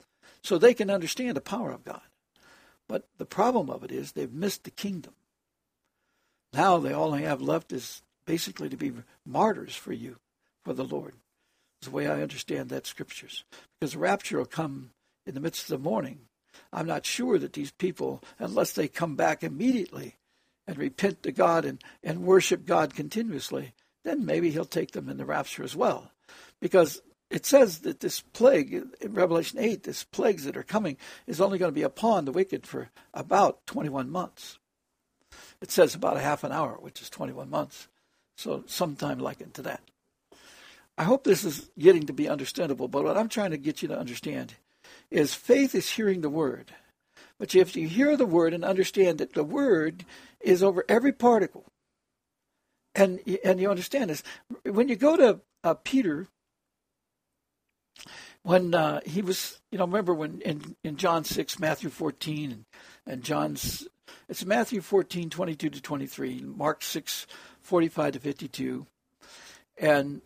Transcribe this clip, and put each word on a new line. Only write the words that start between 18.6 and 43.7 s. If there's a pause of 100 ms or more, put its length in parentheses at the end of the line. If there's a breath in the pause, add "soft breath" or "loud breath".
they
come
back
immediately (500)
and
repent
to
God
and, (200 loud breath)
and
worship
God
continuously, (300)
then
maybe
he'll
take
them
in
the
rapture
as
well. (480 loud breath)
Because (280)
it
says
that
this
plague, (280)
in
Revelation
eight,
this
plagues
that
are
coming (300 loud breath)
is
only
gonna
be
upon
the
wicked
for (240 soft breath)
about
twenty-one
months. (1000 loud breath)
It
says
about
a
half
an
hour,
which
is
twenty-one
months. (500)
So
sometime
like
into
that. (1120 loud breath)
I
hope
this
is
getting
to
be
understandable,
but
what
I'm
trying
to
get